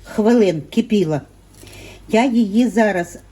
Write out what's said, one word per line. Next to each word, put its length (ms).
хвилин, 640
кипіла. 500
Я 160
її 440
зараз 500